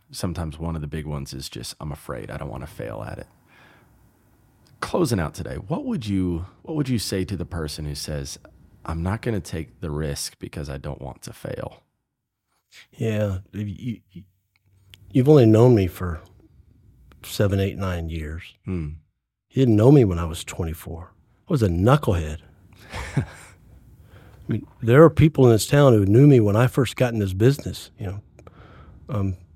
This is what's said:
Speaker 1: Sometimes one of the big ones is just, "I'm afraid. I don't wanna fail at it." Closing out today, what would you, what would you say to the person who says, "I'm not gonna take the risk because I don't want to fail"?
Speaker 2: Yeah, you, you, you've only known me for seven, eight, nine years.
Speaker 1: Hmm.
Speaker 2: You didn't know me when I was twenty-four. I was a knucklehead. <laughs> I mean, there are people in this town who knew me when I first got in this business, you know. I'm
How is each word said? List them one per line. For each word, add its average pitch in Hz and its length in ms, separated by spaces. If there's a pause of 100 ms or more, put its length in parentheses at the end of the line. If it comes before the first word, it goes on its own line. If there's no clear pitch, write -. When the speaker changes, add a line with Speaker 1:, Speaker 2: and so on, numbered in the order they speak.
(100)
Speaker 1:
Sometimes 80 480
one 82 180
of 78 40
the 73 60
big 73 200
ones 69 280
is 67 160
just, - 300
"I'm 73 120
afraid. 55 380
I - 80
don't 65 120
wanna 60 180
fail 55 340
at - 160
it." - 80 (1500)
Closing 135 400
out 76 140
today, 65 220
what 175 280
would 190 220
you, 92 400 (160)
what 160 140
would 135 120
you 123 100
say 92 260
to 95 120
the 80 80
person 78 400
who 73 120
says, 73 420 (460)
"I'm 82 180
not 98 200
gonna 110 180
take - 400
the 80 100
risk 73 480
because 71 320
I 69 80
don't 69 240
want 64 200
to - 100
fail"? - 500 (1080)
Speaker 2:
Yeah, 107 460 (140)
you, 104 480 (120)
you, 87 100 (880)
you've 131 160
only 143 180
known 117 300
me 95 100
for 85 340 (1040)
seven, 98 380
eight, 98 180
nine 87 300
years. 80 340 (220)
Speaker 1:
Hmm. 87 240 (640)
Speaker 2:
You 131 120
didn't 113 140
know 117 160
me 139 120
when 87 140
I 85 80
was 78 180
twenty-four. 80 680 (360)
I - 40
was 127 100
a 101 60
knucklehead. 87 680 (540)
<laughs> - 240
I - 80 (1200)
mean, - 180 (160)
there 120 220
are 151 60
people 151 360
in 117 60
this 104 140
town 143 260
who 104 120
knew 113 220
me 131 140
when 101 160
I 123 100
first - 300
got 123 160
in 113 60
this 98 140
business, 110 640
you 107 80
know. 98 140 (880)
I'm 98 280 (200)